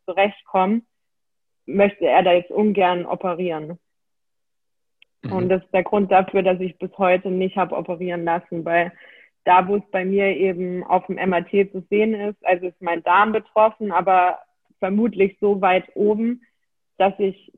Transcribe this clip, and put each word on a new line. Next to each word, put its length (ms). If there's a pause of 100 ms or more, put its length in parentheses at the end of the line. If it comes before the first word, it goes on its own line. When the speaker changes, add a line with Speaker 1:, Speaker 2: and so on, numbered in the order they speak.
Speaker 1:
zurechtkomme, 760 (840)
möchte 400
er 160
da 100
jetzt 160
ungern 560
operieren. 720 (1400)
Speaker 2:
Mhm. 120
Speaker 1:
Und 160
das 140
ist 80
der 120
Grund 280
dafür, 300
dass 180
ich 200
bis 180
heute 320
nicht 280
hab 160
operieren 500
lassen, 420
weil 260 (520)
da, 240
wo 80
es 160
bei 120
mir 320
eben 480
auf 220
dem 140
M 140
R 120
T 260
zu 200
sehen 240
ist, 280
also 220
ist 160
mein 220
Darm 300
betroffen, 580
aber 480 (400)
vermutlich 600
so 220
weit 320
oben, 480 (560)
dass 220
ich 380